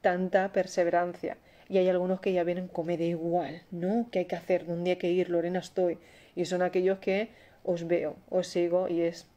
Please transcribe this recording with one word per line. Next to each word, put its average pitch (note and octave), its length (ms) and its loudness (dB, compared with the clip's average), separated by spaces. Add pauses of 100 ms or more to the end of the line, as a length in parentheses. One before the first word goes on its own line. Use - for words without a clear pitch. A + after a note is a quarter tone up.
tanta F#3 520 2
perseverancia. F3 840 0 (320)
Y F#3+ 100 2
hay F#3 100 4
algunos F#3 320 0
que G3 120 0
ya F3 120 2
vienen F3+ 240 -2
como, D#3+ 200 -4
"Me F3 100 -2
da E3 60 0
igual, E3+ 680 -2
¿no? G3+ 400 -2
¿Qué F#3 100 0
hay F3 60 0
que F3 100 -4
hacer? F3 300 0
¿Dónde F3 240 -2
hay F3 60 2
que F3+ 140 -2
ir? F3+ 180 2
Lorena, E3+ 300 0
estoy". F3+ 400 -2 (380)
Y F3+ 80 0
son F3+ 180 0
aquellos F#3 360 2
que G3 320 -2 (340)
os E3+ 220 -2
veo, E3 300 0 (140)
os F3+ 160 0
sigo F3 420 0
y E3+ 140 0
es E3+ 240 -2 (100)